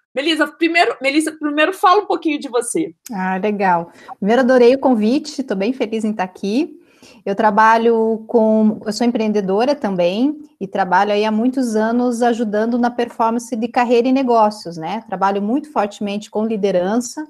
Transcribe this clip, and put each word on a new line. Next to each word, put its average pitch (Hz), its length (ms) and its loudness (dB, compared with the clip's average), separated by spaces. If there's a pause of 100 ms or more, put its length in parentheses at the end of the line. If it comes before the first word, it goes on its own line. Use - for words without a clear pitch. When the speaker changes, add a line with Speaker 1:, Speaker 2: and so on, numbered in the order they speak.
(140)
Speaker 1:
Melissa, 294 340 -2
primeiro, 339 540 0
Melissa, 302 300 0
primeiro 302 420 -2
fala 392 300 4
um - 20 -12
pouquinho 330 340 -2
de 269 100 -10
você. 233 440 -4 (180)
Speaker 2:
Ah, 190 300 -4
legal. 190 500 0 (260)
Primeiro, 226 240 2
adorei 247 340 6
o 269 40 -4
convite, 262 640 0
tô 220 120 -4
bem 202 180 -2
feliz 220 320 -4
em 214 80 -2
tá 208 100 -4
aqui. 202 560 -4 (460)
Eu 196 100 -2
trabalho 226 920 2
com, 220 580 2
eu 214 80 -4
sou 233 120 -2
empreendedora 214 680 0
também 208 640 0 (240)
e 196 60 -6
trabalho 190 440 0
aí 208 140 0
há 220 60 -2
muitos 240 440 -2
anos 233 460 0
ajudando 233 560 0
na 240 140 0
performance 240 640 -4
de 226 120 -4
carreira 240 400 2
e 262 60 2
negócios, 220 640 0
né? 185 300 -8
Trabalho 196 340 -2
muito 254 300 -2
fortemente 208 580 -4
com 214 160 -4
liderança, 214 840 -2